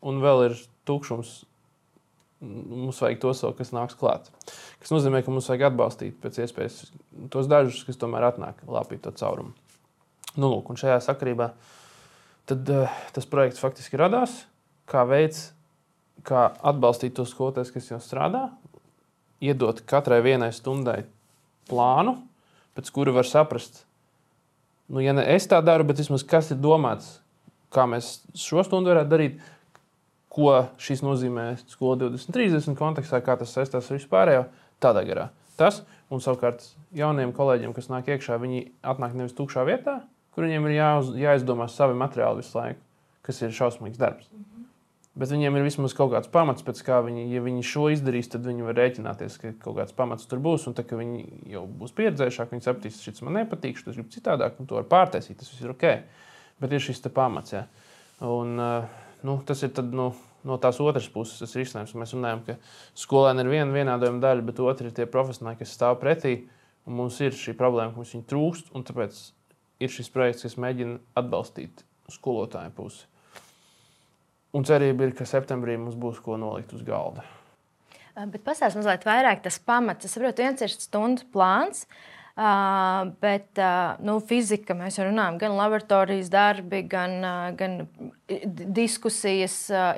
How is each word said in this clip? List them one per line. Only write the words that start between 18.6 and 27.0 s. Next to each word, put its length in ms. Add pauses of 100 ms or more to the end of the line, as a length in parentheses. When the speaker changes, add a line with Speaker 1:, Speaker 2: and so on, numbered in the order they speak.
Speaker 1:
iedot 440
katrai 360
vienai 320
stundai 480 (640)
plānu, 480 (600)
pēc 180
kura 180
var 140
saprast, 560 (1080)
nu, 120
ja 100
ne 120 (100)
es 120
tā 180
daru, 200
bet 140
vismaz 240
kas 320
ir 80
domāts, 560 (560)